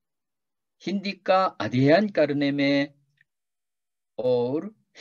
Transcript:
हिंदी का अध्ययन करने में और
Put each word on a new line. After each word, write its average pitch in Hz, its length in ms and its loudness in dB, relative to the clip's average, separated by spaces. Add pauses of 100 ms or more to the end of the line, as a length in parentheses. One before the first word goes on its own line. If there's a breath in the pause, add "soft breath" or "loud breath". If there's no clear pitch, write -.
(840)
हिंदी 196 260 -6
का 190 340 0
अध्ययन 160 640 2
करने 143 420 0
में 143 420 -2 (1200)
और 127 580 -2 (260)